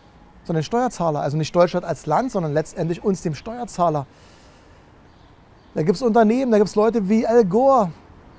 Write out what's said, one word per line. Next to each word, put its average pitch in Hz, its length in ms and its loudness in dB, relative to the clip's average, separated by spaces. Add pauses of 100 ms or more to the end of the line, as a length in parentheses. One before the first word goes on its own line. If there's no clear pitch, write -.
(440)
sondern 160 160 -2
den 143 60 -4
Steuerzahler. 180 540 -2
Also 151 180 -2
nicht 156 180 -4
Deutschland 175 300 2
als 165 200 -6
Land, 196 260 0
sondern 165 200 -4
letztendlich 165 500 -4
uns, 196 200 -2
dem 160 120 -4
Steuerzahler. 175 720 -4 (1700)
Da - 80 -2
gibt's 175 200 0
Unternehmen, 233 500 2
da 208 60 6
gibt's 208 160 0
Leute 214 340 0
wie 220 180 2
Al 233 180 4
Gore 220 460 2 (480)